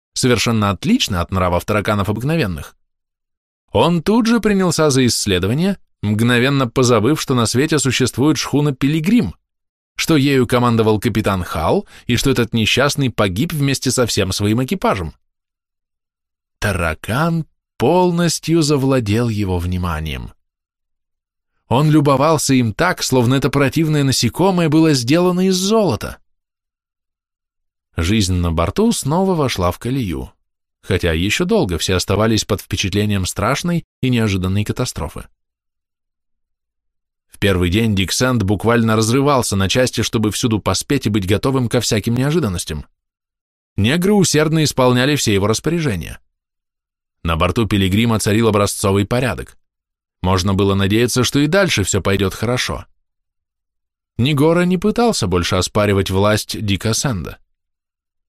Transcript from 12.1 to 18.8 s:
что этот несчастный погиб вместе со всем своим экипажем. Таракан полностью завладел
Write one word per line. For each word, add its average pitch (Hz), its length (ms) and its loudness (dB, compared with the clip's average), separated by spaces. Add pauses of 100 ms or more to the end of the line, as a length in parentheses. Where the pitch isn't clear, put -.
что 139 140 0
этот 120 240 0
несчастный 127 560 0
погиб 104 420 -2
вместе 139 380 -2
со 123 160 0
всем 95 260 -2
своим 110 320 0
экипажем. 131 500 -4 (1400)
Таракан 104 880 -2 (300)
полностью 170 840 2
завладел 131 680 0